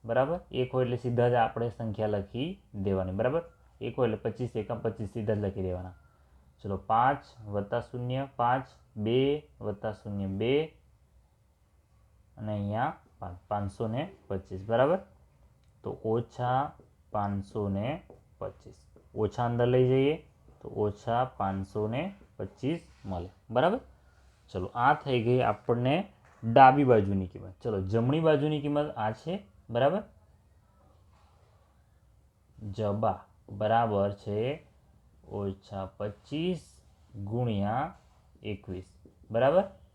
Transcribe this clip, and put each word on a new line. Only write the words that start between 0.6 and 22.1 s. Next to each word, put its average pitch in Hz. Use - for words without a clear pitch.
હોય 127
એટલે 123
સીધા 120
જ 120
આપણે 113
સંખ્યા 110
લખી 107
દેવાની, 95
બરાબર? 127
એક 117
હોય 123
એટલે 110
પચીસ 117
એકમ 110
પચીસ 107
સીધા 110
જ 104
લખી 98
દેવાના. 92
ચલો, 98
પાંચ 123
વત્તા 101
શૂન્ય, 127
પાંચ, 127
બે 110
વત્તા 107
શૂન્ય, 98
બે, 107
અને 107
અહીંયા 104
પાંચ, 90
પાંચસો 104
ને 123
પચીસ, 95
બરાબર? 139
તો 101
ઓછા 123
પાંચસો 101
ને 101
પચીસ. -
ઓછા 107
અંદર 120
લઈ 127
જઈએ 135
તો -
ઓછા 117
પાંચસો 98
ને 123